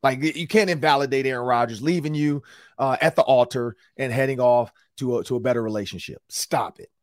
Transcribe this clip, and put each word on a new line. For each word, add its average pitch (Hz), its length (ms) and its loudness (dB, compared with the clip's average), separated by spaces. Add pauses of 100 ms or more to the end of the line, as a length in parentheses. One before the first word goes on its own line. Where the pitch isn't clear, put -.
Like, 131 200 0
y-, 156 120 0
you 165 120 -6
can't 202 240 2
invalidate 139 560 0
Aaron 127 200 -2
Rodgers 120 360 0
leaving 151 320 -2
you, 147 280 -2 (360)
uh, 131 220 0
at 156 160 2
the 165 60 4
altar 123 540 2 (200)
and 135 160 -4
heading 135 280 0
off 123 320 4 (260)
to 123 200 -2
a, - 60 -4
to 127 120 -4
a 120 40 -2
better 120 220 0
relationship. 104 680 -8
Stop - 500 -6
it. - 120 -20 (120)